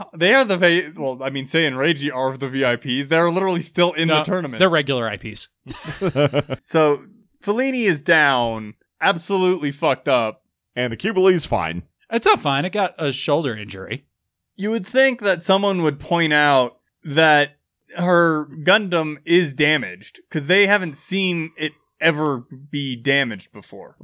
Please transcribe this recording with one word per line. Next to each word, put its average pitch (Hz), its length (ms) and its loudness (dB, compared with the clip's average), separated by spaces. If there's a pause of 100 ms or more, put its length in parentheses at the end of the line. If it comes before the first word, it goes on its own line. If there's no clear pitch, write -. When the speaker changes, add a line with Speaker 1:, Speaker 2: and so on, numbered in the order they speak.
(160)
Speaker 1:
they 175 180 2
are 269 120 4
the 196 100 0
va-, 170 400 2
well, 131 260 -6
I 135 100 -6
mean, 135 160 -8
Sei 165 180 0
and 135 100 -2
Reiji 143 400 -2
are 131 220 -2
the 135 100 -6
V 135 160 -2
I 120 140 2
Ps. 131 320 -4
They're 165 200 4
literally 180 320 -2
still 175 300 0
in 160 160 -2
the 156 120 2
Speaker 2:
No, 156 40 0
Speaker 1:
tournament. 156 360 -4
Speaker 2:
they're 185 100 4
regular 139 400 0
I 104 80 -6
Ps. - 320 -12 (500)
Speaker 3:
<laughs> 143 640 0
Speaker 1:
So 151 400 2 (400)
Fellini 247 440 0
is 151 140 2
down, 123 760 2 (260)
absolutely 180 720 0
fucked 143 340 -2
up. 120 360 0 (340)
Speaker 3:
And 123 160 -2
the 110 40 -6
Cubilee's 185 480 2
fine. 87 380 -4 (260)
Speaker 2:
It's 226 160 -4
not 403 160 4
fine. 139 220 -2
It 180 80 -6
got 196 260 -2
a 151 140 -2
shoulder 143 420 -2
injury. 95 520 -12 (500)
Speaker 1:
You 202 160 -4
would 226 160 -4
think 262 340 2
that 185 220 0
someone 196 380 2
would 147 180 0
point 170 320 0
out 143 460 4 (260)
that 147 520 4 (400)
her 170 500 2 (180)
Gundam 170 520 0 (100)
is 170 280 2
damaged, 127 640 -2 (100)
'cause 147 180 -6
they 190 200 4
haven't 185 300 0
seen 175 600 -4
it 156 140 -4 (300)
ever 151 380 0 (300)
be 139 280 -6
damaged 123 560 -2
before. 101 500 -20